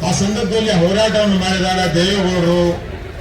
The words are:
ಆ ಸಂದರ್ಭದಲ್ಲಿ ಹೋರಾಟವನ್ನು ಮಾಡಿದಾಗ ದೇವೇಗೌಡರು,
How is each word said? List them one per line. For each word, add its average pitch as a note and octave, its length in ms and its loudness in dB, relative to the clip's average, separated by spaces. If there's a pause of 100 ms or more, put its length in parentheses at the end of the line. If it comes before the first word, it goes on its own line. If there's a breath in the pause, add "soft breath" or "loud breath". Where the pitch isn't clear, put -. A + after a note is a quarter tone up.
ಆ F3+ 60 0
ಸಂದರ್ಭದಲ್ಲಿ G#3+ 600 0
ಹೋರಾಟವನ್ನು G3 640 2
ಮಾಡಿದಾಗ F#3 580 0
ದೇವೇಗೌಡರು, F3 960 0 (280)